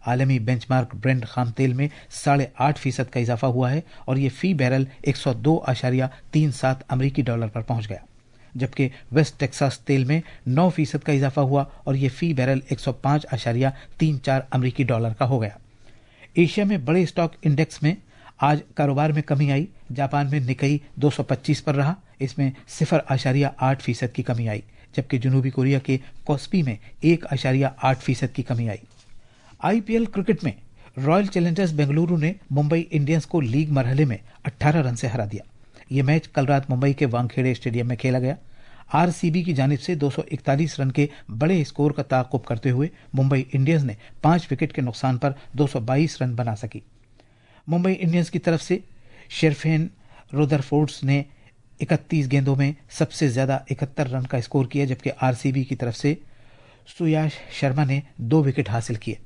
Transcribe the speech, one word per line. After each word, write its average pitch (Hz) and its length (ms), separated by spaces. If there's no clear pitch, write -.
عالمی 127 340
بینچ 117 300
مارک 127 260
برنٹ 123 320
خام 123 240
تیل 135 220
میں 135 140
ساڑھے 143 360
آٹھ 143 220
فیصد 127 320
کا 131 80
اضافہ 120 260
ہوا 127 260
ہے 151 100
اور 131 100
یہ 135 200
فی 190 180
بیرل 135 300
ایک 139 160
سو 131 160
دو 143 340
اشاریہ 127 360
تین 151 200
سات 131 240
امریکی 135 340
ڈالر 117 260
پر 110 140
پہنچ 110 280
گیا، 95 80
جبکہ 131 340
ویسٹ 147 280
ٹیکساس 135 400
تیل 135 240
میں 151 180
نو 156 220
فیصد 156 340
کا 151 100
اضافہ 139 260
ہوا 139 240
اور 135 120
یہ 135 200
فی 170 180
بیرل 131 260
ایک 123 100
سو 135 120
پانچ 143 400
اشاریہ 120 360
تین 156 240
چار 135 200
امریکی 131 320
ڈالر 113 300
کا 127 120
ہو 123 160
گیا۔ 104 160
ایشیا 175 320
میں 202 120
بڑے 160 260
اسٹاک 170 380
انڈیکس 151 420
میں 160 120
آج 147 220
کاروبار 143 340
میں 151 120
کمی 143 300
آئی۔ 139 140
جاپان 143 340
میں 147 100
نکئی 139 380
دو 143 140
سو - 140
پچیس - 400
پر 143 120
رہا، 143 180
اس 135 180
میں 135 140
صفر 160 320
اشاریہ 139 380
آٹھ 135 260
فیصد 120 320
کی 123 80
کمی 117 260
آئی، 107 120
جبکہ 131 200
جنوبی 131 320
کوریا 131 300
کے 131 180
کوسپی 156 400
میں 123 120
ایک 165 300
اشاریہ 135 360
آٹھ 131 220
فیصد - 360
کی 131 80
کمی 117 260
آئی۔ - 260
آئی 214 220
پی 226 120
ایل 226 120
کرکٹ 196 380
میں 131 80
رائل 180 200
چیلنجرز 175 480
بنگلورو 151 440
نے 156 160
ممبئی 147 380
انڈینز 147 360
کو 170 160
لیگ 135 280
مرحلے 135 360
میں 113 120
اٹھارہ - 320
رن 127 200
سے 123 120
ہرا 110 180
دیا۔ 104 180
یہ 131 140
میچ 151 240
کل 139 180
رات 139 240
ممبئی 135 240
کے 143 120
وانکھیڑے 123 460
اسٹیڈیم 120 360
میں 123 80
کھیلا 127 240
گیا۔ 127 160
آر 160 140
سی 170 240
بی 175 120
کی 170 100
جانب 135 280
سے 180 140
دو 143 140
سو 151 120
اکتالیس 143 480
رن 135 120
کے 143 160
بڑے 165 240
اسکور 143 300
کا 143 120
تعاقب 127 420
کرتے 123 240
ہوئے 127 180
ممبئی 135 300
انڈینز 147 300
نے 120 100
پانچ 165 300
وکٹ 143 220
کے 147 80
نقصان 127 360
پر 139 140
دو 139 140
سو 135 120
بائیس 131 420
رن 123 140
بنا 117 200
سکی۔ 110 240
ممبئی 175 320
انڈینز 170 300
کی 175 100
طرف 165 220
سے 185 160
شیرفین 156 580
رودرفورڈس 143 720
نے 139 200
اکتیس 143 520
گیندوں 139 240
میں 139 160
سب - 220
سے - 160
زیادہ 131 320
اکہتر 135 420
رن 131 120
کا 127 140
اسکور 131 280
کیا، 143 200
جبکہ 131 260
آر 131 120
سی 135 180
بی 131 120
کی - 120
طرف 120 220
سے 147 180
سیاش 156 340
شرما 139 320
نے 139 160
دو 135 260
وکٹ 135 260
حاصل 113 260
کیے۔ - 200